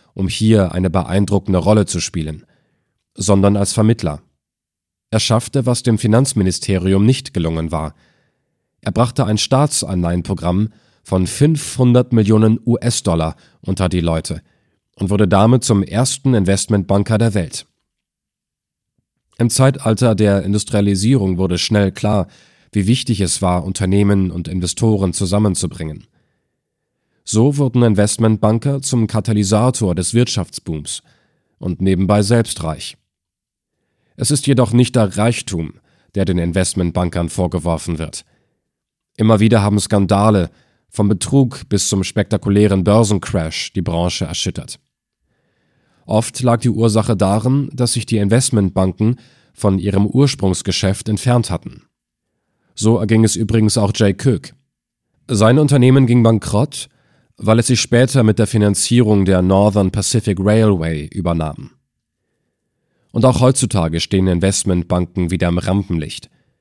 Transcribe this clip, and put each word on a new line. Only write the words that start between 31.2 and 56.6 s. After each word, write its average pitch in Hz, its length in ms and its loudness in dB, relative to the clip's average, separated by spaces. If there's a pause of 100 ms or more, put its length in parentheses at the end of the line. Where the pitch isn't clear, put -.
und 90 240 -8
nebenbei 95 400 2
selbst 104 420 -2
reich. 78 340 -10 (1160)
Es - 160 -4
ist 147 160 -2
jedoch 123 260 2
nicht 120 220 2
der 101 220 0
Reichtum, 101 600 -4 (340)
der 98 120 -2
den 90 120 0
Investmentbankern 87 920 -2
vorgeworfen 85 680 -4
wird. - 280 -12 (920)
Immer 110 220 4
wieder 110 220 4
haben 104 180 2
Skandale, 101 720 2 (380)
vom 101 180 -2
Betrug 123 600 0
bis 101 180 -2
zum 98 160 -2
spektakulären 101 800 0
Börsencrash, 101 880 0
die 98 80 -4
Branche 85 440 -4
erschüttert. - 540 -8 (1300)
Oft - 360 -2
lag 120 180 2
die 123 100 0
Ursache 110 460 0
darin, 110 580 0
dass 123 200 -2
sich 117 120 -6
die 117 120 -2
Investmentbanken 101 1000 0 (360)
von 98 260 0
ihrem 98 260 0
Ursprungsgeschäft 101 1040 0
entfernt 120 420 0
hatten. - 340 -10 (920)
So 110 220 2
erging 110 260 2
es 107 140 0
übrigens 110 400 0
auch 101 180 0
Jay 101 180 2
Cook. 113 400 -2 (760)
Sein 117 300 4
Unternehmen 135 480 4
ging 117 160 4
bankrott, 113 680 0 (480)